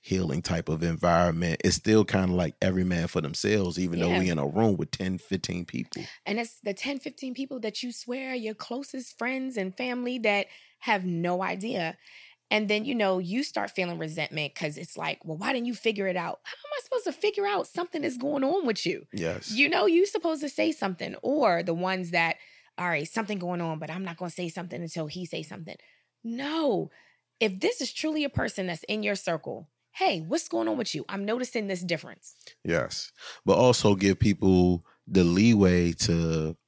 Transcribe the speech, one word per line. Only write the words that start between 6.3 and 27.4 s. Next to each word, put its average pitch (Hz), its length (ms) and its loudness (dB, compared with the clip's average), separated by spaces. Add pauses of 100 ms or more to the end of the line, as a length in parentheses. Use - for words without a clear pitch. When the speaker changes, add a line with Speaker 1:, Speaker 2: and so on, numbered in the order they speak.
Speaker 2:
it's - 220 -10
the 202 120 -6
ten, 269 260 -6
fifteen 262 340 -10
people 262 260 -8
that 214 240 -6
you 247 80 -6
swear 262 400 -8
are 254 40 -4
your 220 180 -6
closest 254 640 -10
friends 262 400 -4
and 185 180 -4
family 247 440 -4
that 202 280 2 (320)
have 208 240 0
no 175 400 0
idea. 185 540 -4 (520)
And 214 200 2
then, 214 160 0
you 277 100 -2
know, 190 240 2
you 196 240 -2
start 202 280 -4
feeling 175 260 -4
resentment 156 580 -6
'cause 151 220 -6
it's - 180 -12
like, 156 300 -6
"Well, 156 120 -8
why 214 140 -4
didn't 240 160 -2
you 240 80 -4
figure 202 320 -2
it 185 80 -2
out?" 170 280 -6
How - 120 -14
am 587 220 -14
I - 60 -6
supposed 494 200 -4
to 330 80 -2
figure 415 340 -2
out 403 220 -2
something 339 360 -6
that's 254 140 -2
going 269 280 0
on 349 200 2
with 220 200 0
you? - 260 -4
Speaker 1:
Yes. 87 400 -4
Speaker 2:
You 269 160 4
know, 403 200 2
you 349 180 6
supposed 330 360 -2
to 294 80 -4
say 320 220 0
something. 190 500 -4
Or 226 420 2
the 175 100 -2
ones 180 380 -2
that, 165 260 2 (400)
"All 180 100 -2
right, 160 220 0
something 208 300 -4
going 175 200 -4
on, 160 200 -4
but 156 100 -8
I'm 185 160 -6
not 170 100 -8
gonna 175 160 -8
say 175 160 -6
something 170 340 -8
until 160 260 -6
he 175 180 -8
say 160 180 -8
something." 160 320 -12 (500)
No. 262 640 -2 (520)